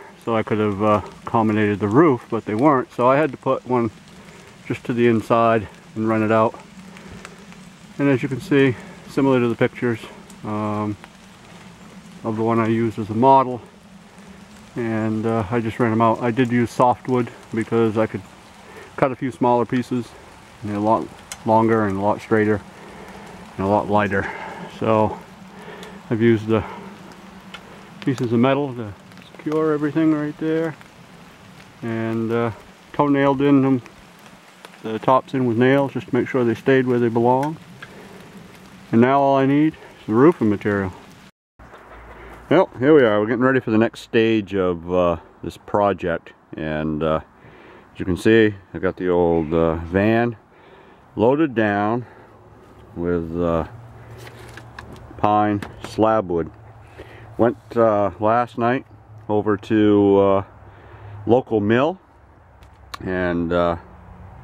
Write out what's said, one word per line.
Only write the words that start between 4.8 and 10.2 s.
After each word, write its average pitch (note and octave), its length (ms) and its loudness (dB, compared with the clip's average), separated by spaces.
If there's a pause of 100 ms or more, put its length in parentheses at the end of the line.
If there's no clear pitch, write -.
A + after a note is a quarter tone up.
to C3+ 80 -4
the A#2+ 140 2
inside A2+ 640 2 (260)
and A2 140 -2
run A2 120 0
it A2 120 0
out. A2 260 2 (1400)
And C#3+ 120 0
as B2+ 120 2
you C#3+ 60 -4
can B2+ 140 -8
see, C3+ 340 2 (340)
similar C3+ 300 2
to A#2+ 80 2
the A2+ 80 -2
pictures, A#2+ 440 -2 (440)